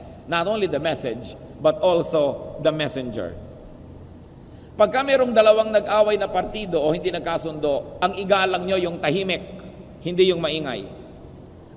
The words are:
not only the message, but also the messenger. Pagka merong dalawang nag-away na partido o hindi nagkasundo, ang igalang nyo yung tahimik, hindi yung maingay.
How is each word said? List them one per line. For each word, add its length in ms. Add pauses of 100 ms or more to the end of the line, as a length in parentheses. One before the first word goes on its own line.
(280)
not 240
only 160
the 160
message, 500 (300)
but 160
also 800
the 160
messenger. 580 (1400)
Pagka 320
merong 240
dalawang 400
nag-away 480
na 80
partido 560
o 80
hindi 160
nagkasundo, 960
ang 160
igalang 480
nyo 80
yung 240
tahimik, 420 (640)
hindi 320
yung 80
maingay. 400 (920)